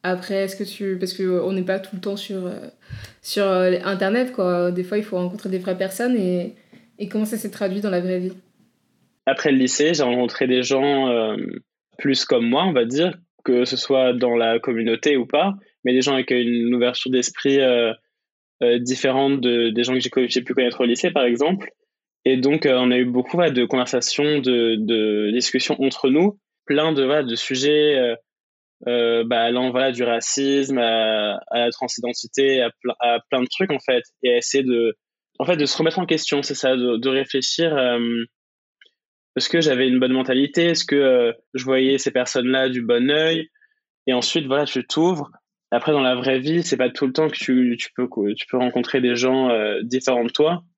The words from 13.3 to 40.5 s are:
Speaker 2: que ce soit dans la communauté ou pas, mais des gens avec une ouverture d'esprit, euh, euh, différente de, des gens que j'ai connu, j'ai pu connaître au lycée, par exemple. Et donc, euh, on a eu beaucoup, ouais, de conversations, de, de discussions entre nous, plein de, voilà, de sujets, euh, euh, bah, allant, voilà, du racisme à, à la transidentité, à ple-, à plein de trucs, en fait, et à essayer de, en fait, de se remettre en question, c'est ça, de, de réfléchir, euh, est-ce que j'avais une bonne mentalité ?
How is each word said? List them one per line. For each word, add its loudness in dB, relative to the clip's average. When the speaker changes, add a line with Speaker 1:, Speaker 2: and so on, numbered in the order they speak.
Speaker 2:
que 4
ce -6
soit 2
dans 0
la 2
communauté 0
ou -2
pas, 2
mais 2
des 4
gens 0
avec -2
une 0
ouverture 0
d'esprit, 0
euh, 2
euh, 4
différente 0
de, 2
des 0
gens 0
que 0
j'ai -4
connu, 0
j'ai -2
pu -6
connaître 0
au 4
lycée, 0
par 2
exemple. 0
Et 4
donc, 0
euh, 4
on 2
a 2
eu 2
beaucoup, -2
ouais, 2
de 2
conversations, -2
de, 2
de 0
discussions -2
entre 0
nous, 2
plein 0
de, 0
voilà, 2
de -4
sujets, 2
euh, 0
euh, 0
bah, 0
allant, 0
voilà, 0
du -4
racisme 0
à, 0
à -2
la 0
transidentité, -2
à 0
ple-, -6
à 2
plein 0
de -2
trucs, -4
en -2
fait, 0
et 2
à 4
essayer 0
de, 0
en -2
fait, 2
de 2
se -2
remettre 0
en -2
question, -2
c'est -6
ça, 0
de, 0
de -2
réfléchir, 0
euh, 0
est-ce -2
que 2
j'avais 2
une 2
bonne 2
mentalité ? 0